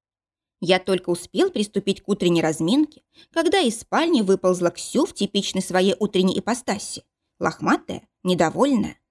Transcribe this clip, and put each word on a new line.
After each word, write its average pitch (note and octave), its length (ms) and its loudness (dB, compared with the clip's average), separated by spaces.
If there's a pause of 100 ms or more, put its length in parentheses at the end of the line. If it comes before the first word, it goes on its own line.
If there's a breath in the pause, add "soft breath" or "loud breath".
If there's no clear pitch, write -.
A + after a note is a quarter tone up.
(680)
Я F#3 120 4
только F#3 320 -2
успел A3+ 400 -2
приступить G3+ 500 -4
к - 80 -8
утренней F3 320 2
разминке, E3 640 0 (280 soft breath)
когда E4+ 280 2
из C4+ 200 0
спальни D#4 420 2
выползла F#3 500 2
Ксю - 340 -2
в - 80 -6
типичной G3 480 -4
своей F#3 380 0
утренней F#3+ 400 0
ипостаси. - 640 -6 (360)
Лохматая, - 600 -4 (220)
недовольная, F3+ 760 0 (140)